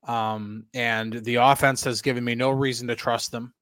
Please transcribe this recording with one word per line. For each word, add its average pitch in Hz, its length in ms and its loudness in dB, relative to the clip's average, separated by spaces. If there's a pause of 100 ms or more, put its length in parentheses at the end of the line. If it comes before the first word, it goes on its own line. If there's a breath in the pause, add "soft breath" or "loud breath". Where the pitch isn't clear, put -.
Um, 110 640 -4
and 113 400 -2 (100)
the 120 120 -2
offense 135 480 6
has 117 180 -2
given 123 220 0
me 120 120 0
no 127 140 2
reason 131 380 -2
to 117 80 -2
trust - 360 -2
them. 120 300 -10